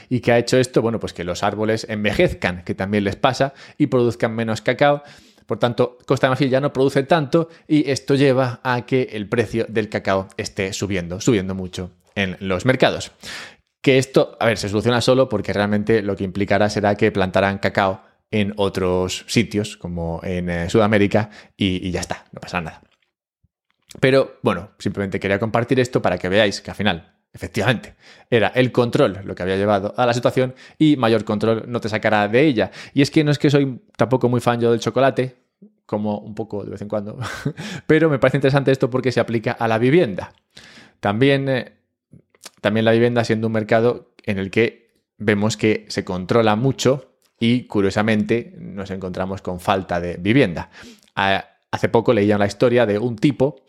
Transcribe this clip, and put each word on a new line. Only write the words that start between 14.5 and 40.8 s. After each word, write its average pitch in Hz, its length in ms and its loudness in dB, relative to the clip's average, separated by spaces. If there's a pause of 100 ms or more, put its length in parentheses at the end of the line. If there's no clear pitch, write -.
se 101 100 -6
soluciona 107 320 0
solo 131 280 4
porque 98 240 -4
realmente 104 500 0
lo 98 120 -4
que 95 80 -6
implicará 98 480 0
será 104 240 0
que 107 160 2
plantarán 98 480 0
cacao 95 420 -2 (300)
en 104 280 -2
otros 92 680 -2
sitios, 104 500 -2
como 85 460 -8
en, 90 280 -4
eh, 85 200 -4
Sudamérica, 107 600 2 (260)
y, 92 280 -2
y 92 60 -6
ya 87 80 -4
está, - 320 -10
no - 100 -18
pasa - 200 -6
nada. 80 220 -12 (1160)
Pero, 135 440 2
bueno, 98 360 -2
simplemente 98 400 -4
quería 98 220 0
compartir 117 400 0
esto 123 200 0
para 90 160 0
que 90 120 -6
veáis 101 320 2
que - 100 -14
al 90 60 -12
final 95 420 -4 (120)
Efectivamente, 101 640 -4 (340)
era 107 200 2
el 127 240 0
control 117 520 0
lo 92 100 -8
que 90 80 -8
había 92 140 -2
llevado 101 400 0
a 123 80 0
la 120 100 2
situación 127 400 0 (240)
y 151 180 4
mayor 113 280 2
control 110 440 0
no 120 120 -6
te 113 80 -6
sacará 107 380 0
de 117 180 4
ella. 107 280 2 (200)
Y 135 100 4
es 139 80 2
que 160 120 2
no 147 80 2
es 143 80 0
que 151 120 2
soy 139 300 0 (160)
tampoco 123 320 2
muy 123 120 0
fan 120 200 0
yo 117 120 4
del 117 80 2
chocolate, 127 560 0 (500)
como 107 320 -4
un 113 160 -16
poco 104 300 -10
de 107 60 -10
vez 98 120 -12
en 104 60 -12
cuando, 104 300 -8 (340)
<laughs> 180 340 -14
pero 156 220 4
me 143 100 0
parece 135 200 4
interesante 135 320 2
esto 131 200 2
porque 123 220 -2
se 120 80 0
aplica 117 320 -2
a 117 140 -4
la 113 120 2
vivienda. 127 540 2 (680)